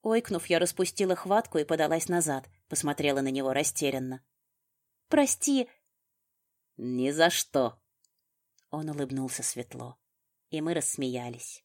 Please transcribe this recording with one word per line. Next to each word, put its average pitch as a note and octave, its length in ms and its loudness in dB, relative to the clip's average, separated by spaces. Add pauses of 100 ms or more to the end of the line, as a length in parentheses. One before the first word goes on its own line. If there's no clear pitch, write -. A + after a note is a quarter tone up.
Ойкнув, A3 440 0
я E3+ 120 4
распустила F#3 580 2
хватку G3+ 420 2
и D3 60 2
подалась D#3+ 440 2
назад, D#3 420 0 (180)
посмотрела C#3+ 540 0
на C3+ 60 0
него C3+ 240 -2
растерянно. C3+ 720 -2 (880)
«Прости!» C#4 600 2 (1080)
«Ни B2 340 -2
за E3 200 6
что!» - 500 0 (920)
Он D#3 200 -6
улыбнулся C3+ 520 -4
светло, B2 540 -8 (540)
и D#3 100 -4
мы E3 140 0
рассмеялись. B2 920 -4